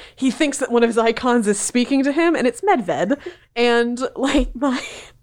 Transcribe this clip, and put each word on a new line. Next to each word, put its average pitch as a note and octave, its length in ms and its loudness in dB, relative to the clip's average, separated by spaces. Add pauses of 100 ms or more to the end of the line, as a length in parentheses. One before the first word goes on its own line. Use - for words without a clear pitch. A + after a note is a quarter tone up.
(140)
he C4 160 0
thinks C#4+ 280 -2
that C4 120 -4
one A#3+ 140 2
of A#3 40 4
his A3 100 -2
icons A3+ 500 2
is G3+ 100 2
speaking B3+ 460 0
to C#4 80 0
him, E4 240 2
and B3 100 0
it's A#3+ 140 -2
Medved. G#3 580 0 (380)
And, A#3+ 440 2 (140)
like, C4 400 0
my, C4+ 260 -2 (420)